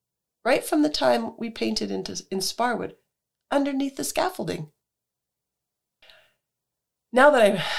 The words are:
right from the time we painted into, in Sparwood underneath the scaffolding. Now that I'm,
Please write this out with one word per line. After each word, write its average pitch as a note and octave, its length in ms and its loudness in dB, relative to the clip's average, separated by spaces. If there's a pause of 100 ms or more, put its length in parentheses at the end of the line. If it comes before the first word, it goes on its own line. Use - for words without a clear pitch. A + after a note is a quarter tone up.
(460)
right B3+ 180 2
from D4+ 200 2
the D4+ 60 4
time A#3+ 480 0
we A3+ 120 -8
painted A3 420 -4
into, F#3+ 400 -8
in F#3+ 80 -4
Sparwood A3 540 -4 (580)
underneath C#4 460 -2
the D4 60 -6
scaffolding. F3 680 -6 (2500)
Now C4 200 8
that B3 100 4
I'm, G3+ 180 4 (180)